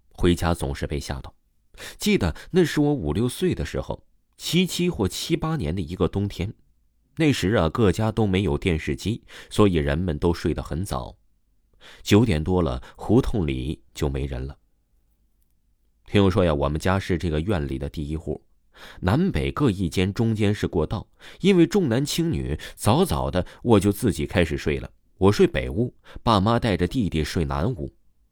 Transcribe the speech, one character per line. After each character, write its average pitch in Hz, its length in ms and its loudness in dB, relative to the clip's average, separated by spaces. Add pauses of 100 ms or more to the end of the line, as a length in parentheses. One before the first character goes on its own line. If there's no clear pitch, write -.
回 - 240 2
家 85 180 0
总 71 220 -4
是 73 140 -6
被 73 120 -6
吓 67 220 -8
到。 - 100 -16 (680)
记 202 180 2
得 82 180 0 (140)
那 175 160 4
是 151 160 0
我 147 100 2
五 85 220 -2
六 117 160 0
岁 175 240 -2
的 - 100 -4
时 - 160 -6
候， - 240 -8 (320)
七 180 300 2
七 175 240 -2
或 110 180 -2
七 - 300 -2
八 160 180 -4
年 82 200 -4
的 101 40 -4
一 80 160 -8
个 82 120 2
冬 101 200 -2
天。 101 240 -6 (680)
那 156 140 4
时 101 220 0
啊， 85 120 4
各 101 240 4
家 110 200 -2
都 107 160 0
没 95 160 2
有 73 120 0
电 82 220 0
视 76 180 -4
机， - 280 -4 (260)
所 104 180 4
以 92 60 4
人 71 240 2
们 85 220 -2
都 87 120 2
睡 85 220 -2
得 67 80 -4
很 78 240 -6
早。 - 320 -8 (840)
九 104 200 6
点 80 200 2
多 90 180 2
了， 65 180 -2 (160)
胡 110 240 2
同 101 280 0
里 67 340 -6 (140)
就 78 120 -2
没 69 200 -4
人 65 180 -8
了。 69 100 -12 (1500)
听 101 160 4
友 98 80 6
说 90 160 4
呀， 80 80 2
我 71 160 0
们 76 100 -2
家 92 200 0
是 92 180 -2
这 82 140 -2
个 76 100 0
院 85 260 -2
里 67 120 -6
的 69 100 -6
第 76 180 -6
一 78 80 -6
户， - 300 -8 (540)
南 139 320 2
北 69 200 -2
各 143 200 2
一 92 180 -2
间， 95 240 0
中 113 220 0
间 104 180 2
是 95 140 -2
过 78 180 0
道。 - 220 -8 (320)
因 190 180 4
为 165 80 8
重 170 240 2
男 127 160 0
轻 165 260 -2
女， 127 240 -4 (200)
早 135 280 2
早 69 280 -2
的 90 120 0 (200)
我 113 160 6
就 104 120 4
自 98 220 0
己 71 140 -4
开 87 180 2
始 76 100 -4
睡 69 220 -2
了。 58 100 -10 (300)
我 95 140 6
睡 185 160 4
北 123 240 -4
屋， - 240 -4 (260)
爸 110 180 4
妈 117 200 2
带 104 180 0
着 90 80 2
弟 95 240 -2
弟 78 140 -2
睡 85 200 -2
南 71 240 -2
屋。 76 240 -6 (400)